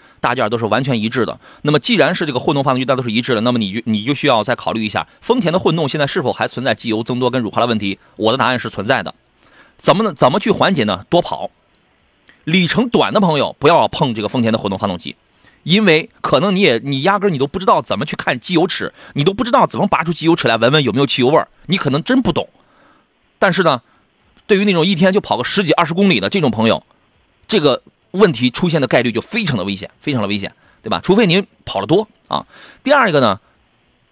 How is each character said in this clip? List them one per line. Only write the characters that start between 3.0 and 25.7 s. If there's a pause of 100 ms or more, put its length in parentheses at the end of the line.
是
一
致
的，
那
么
你
就，
你
就
需
要
再
考
虑
一
下， (140)
丰
田
的
混
动
现
在
是
否
还
存
在
机
油
增
多
跟
乳
化
的
问
题？ (180)
我
的
答
案
是
存
在
的。 (640)
怎
么
呢？
怎
么
去
缓
解
呢？
多
跑。 (920)
里
程
短
的
朋
友
不
要
碰
这
个
丰
田
的
混
动
发
动
机， (480)
因
为 (140)
可
能
你
也，
你
压
根
儿
你
都
不
知
道
怎
么
去
看
机
油
尺， (180)
你
都
不
知
道
怎
么
拔
出
机
油
尺
来
闻
闻
有
没
有
汽
油
味
儿， (180)
你
可
能
真
不
懂。 (920)
但
是
呢， (640)
对
于
那
种
一
天
就
跑
个
十
几、